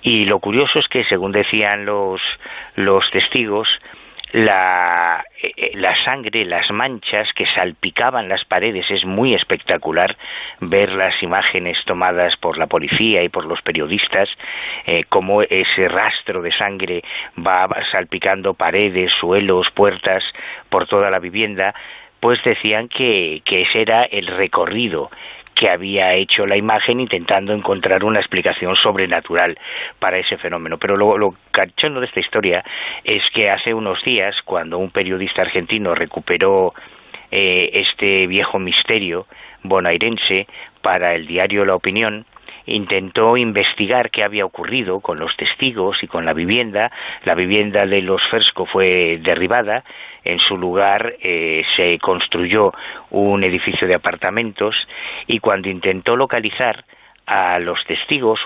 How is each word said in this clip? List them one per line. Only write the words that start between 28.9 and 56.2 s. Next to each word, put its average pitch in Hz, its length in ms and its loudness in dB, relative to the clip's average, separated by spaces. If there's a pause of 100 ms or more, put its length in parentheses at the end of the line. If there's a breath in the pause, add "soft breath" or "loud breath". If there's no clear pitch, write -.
para 92 180 0
ese 92 180 -2
fenómeno. 82 420 -6
Pero 101 180 2
lo, 104 200 4
lo 101 200 0 (160)
cachondo 127 480 0
de 123 60 -2
esta - 120 -8
historia 92 460 0 (400 loud breath)
es 104 260 0
que 107 200 2
hace 98 220 0
unos 107 300 -2
días, 101 400 0
cuando 85 360 -4
un 92 120 -2
periodista 95 520 -2
argentino 92 520 -2
recuperó, 90 800 0 (560 loud breath)
eh, 92 420 2
este 98 540 2
viejo 95 320 0
misterio 92 720 -2 (340 loud breath)
bonaerense 95 840 0 (340 loud breath)
para 90 320 2
el 82 140 -4
diario 98 360 2
La 95 120 4
Opinión, 107 500 -2 (400 loud breath)
intentó 104 720 2
investigar 113 720 0
qué 107 140 -2
había 101 220 -2
ocurrido 95 540 -4
con 82 180 -4
los 82 180 -4
testigos 107 640 -2
y 92 40 -8
con 82 180 -4
la 80 80 0
vivienda. 104 580 0 (340 loud breath)
La 90 100 2
vivienda 101 520 2
de 98 140 2
los 92 280 0
Fersco 110 380 2
fue 90 540 2
derribada. 101 640 0 (400 loud breath)
En 90 140 -2
su 98 180 2
lugar, 98 640 2
eh, 82 420 0 (140)
se 87 220 2
construyó 90 760 2 (380 loud breath)
un 101 340 2
edificio 90 420 -2
de 90 80 4
apartamentos 101 800 -2 (520 loud breath)
y 117 140 -2
cuando 98 280 0
intentó 95 480 0
localizar 123 720 -2 (400 soft breath)